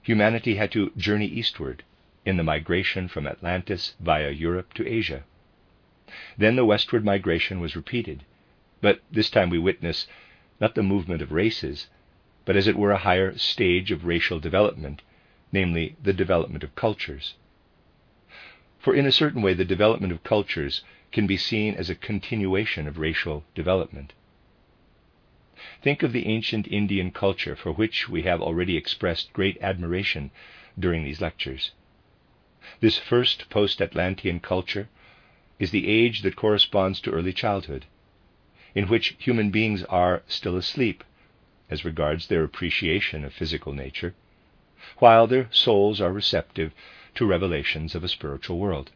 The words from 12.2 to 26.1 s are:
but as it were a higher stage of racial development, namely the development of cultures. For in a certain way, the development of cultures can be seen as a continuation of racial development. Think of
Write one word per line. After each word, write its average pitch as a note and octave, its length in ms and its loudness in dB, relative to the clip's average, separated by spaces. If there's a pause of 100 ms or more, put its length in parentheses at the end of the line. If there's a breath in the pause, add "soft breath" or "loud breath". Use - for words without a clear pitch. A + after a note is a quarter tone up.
but G2 120 2
as G2 100 4
it G#2 100 2
were G2+ 160 4
a G2 60 4
higher F#2+ 400 2
stage F#2+ 520 0
of E2+ 140 -4
racial E2+ 340 0
development, D#2 600 0 (500 soft breath)
namely E2+ 520 0
the G2 100 2
development F2+ 500 0
of - 120 -14
cultures. - 640 -6 (1400 loud breath)
For C3 140 2
in C#3 120 4
a C3 60 2
certain D3 280 2
way, F#2+ 140 4
the F2+ 100 0
development F#2+ 480 2
of E2 120 -8
cultures F2+ 580 -2 (280 soft breath)
can G#2+ 160 0
be F#2 120 0
seen G#2+ 360 -2
as F2 140 -6
a F2+ 60 -6
continuation G2 920 -4
of D2+ 120 -10
racial D#2 460 -4 (100)
development. E2 580 -2 (1700 loud breath)
Think C#3+ 200 2
of B2+ 120 0